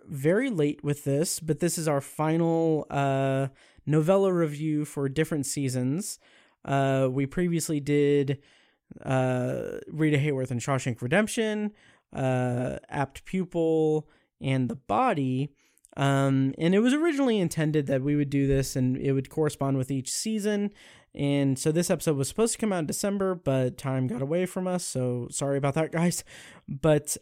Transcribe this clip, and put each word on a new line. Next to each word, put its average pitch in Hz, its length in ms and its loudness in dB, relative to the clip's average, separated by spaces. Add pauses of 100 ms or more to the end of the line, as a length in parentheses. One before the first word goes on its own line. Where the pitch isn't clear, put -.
very 170 420 0
late 151 340 0
with 143 200 -4
this, 143 380 0
but 156 180 -2
this 170 180 0
is 160 100 -4
our 147 140 2
final, 160 880 0
uh, 135 580 0 (380)
novella 180 480 4
review 151 520 -2
for 139 240 -4
Different 151 360 -2
Seasons. 131 720 -2 (480)
Uh, 135 460 2
we 139 140 0
previously 165 560 -2
did, 143 580 2 (640)
uh, 127 760 -2 (100)
Rita 151 280 2
Hayworth 135 340 -2
and 120 100 -4
Shawshank 131 400 -2
Redemption, 208 720 0 (400)
uh, 127 640 -2 (120)
Apt - 360 -6
Pupil, 160 840 0 (320)
and 131 300 0
The - 60 -6
Body. 147 760 0 (460)
Um, 135 600 2
and 170 160 2
it 202 60 6
was 247 140 4
originally 285 460 2
intended 156 480 0
that 135 140 0
we 147 140 0
would 147 140 0
do 139 180 2
this 135 300 0
and 127 200 2
it 139 160 0
would 135 160 -2
correspond 143 480 0
with 131 140 -2
each 135 200 -4
season. 208 600 -2 (440)
And 139 440 2
so 156 120 2
this 170 200 2
episode 156 260 0
was 135 100 0
supposed 226 260 0
to - 60 -8
come 214 140 0
out 180 60 0
in 160 80 -2
December, 196 480 -2
but 131 420 0
time 131 300 -2
got 226 160 -4
away 175 240 0
from 185 180 -4
us. 180 180 -2
So 123 460 -4
sorry 139 300 -2
about 139 160 0
that, 156 160 0
guys. 165 320 0 (440)
But, 151 540 2